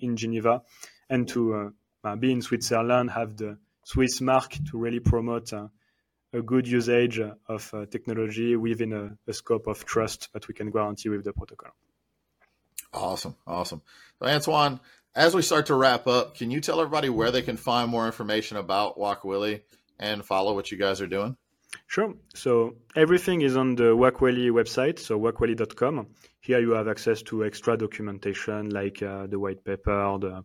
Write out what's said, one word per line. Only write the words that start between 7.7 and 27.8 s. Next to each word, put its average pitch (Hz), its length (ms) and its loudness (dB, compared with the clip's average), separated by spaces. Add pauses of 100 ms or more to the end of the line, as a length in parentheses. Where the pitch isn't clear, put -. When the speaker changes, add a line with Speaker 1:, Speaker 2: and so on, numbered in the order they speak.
Speaker 1:
uh, 104 140 -8
technology 113 680 -2
within 113 360 -2
a, 104 240 -8 (100)
a 113 60 -6
scope - 340 -4
of 107 200 -6
trust - 480 -2
that 107 120 -12
we - 80 -14
can 107 160 -8
guarantee 104 380 -2
with 101 160 -4
the 101 80 -6
protocol. - 380 -12 (1200)
Speaker 2:
Awesome. 90 420 -4 (120)
Awesome. 85 340 -6 (400)
So 123 80 -2
Antoine, 147 520 2 (360)
as 165 160 6
we 185 100 2
start 151 240 2
to 151 80 2
wrap 131 340 4
up, 123 280 2
can 117 140 -4
you 143 100 -2
tell 160 200 -2
everybody 147 280 0
where 113 220 2
they 127 120 0
can 120 140 -6
find 120 320 0
more 117 180 0
information 107 500 -4
about 98 420 -2
Wakwili 101 640 -2 (400)
and 104 240 -6
follow 98 300 0
what 98 180 -6
you 101 40 -10
guys 98 240 0
are 98 60 -4
doing? 101 300 -2 (500)
Speaker 1:
Sure. 202 280 -2 (200)
So 120 400 2 (220)
everything 175 460 4
is 131 140 2
on 131 200 2
the 117 180 6
Wakwili 123 560 4
website, 117 480 2
so 107 220 -4
wakwili 113 340 0
dot 113 220 -4
com. 127 320 -2 (320)
Here 123 180 2
you 117 140 4
have 110 160 0
access 107 340 0
to 107 220 -4
extra 110 320 -2
documentation 104 920 -6